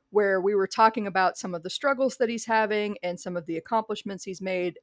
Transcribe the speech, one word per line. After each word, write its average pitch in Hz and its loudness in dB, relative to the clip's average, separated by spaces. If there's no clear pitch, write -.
where 196 4
we 196 2
were 190 2
talking 220 4
about 185 2
some 180 -6
of 165 -8
the 180 -8
struggles 269 0
that 233 2
he's 233 -6
having 214 0
and 180 -4
some 180 -8
of 170 -8
the 165 -4
accomplishments 208 -4
he's 190 -10
made. 180 -2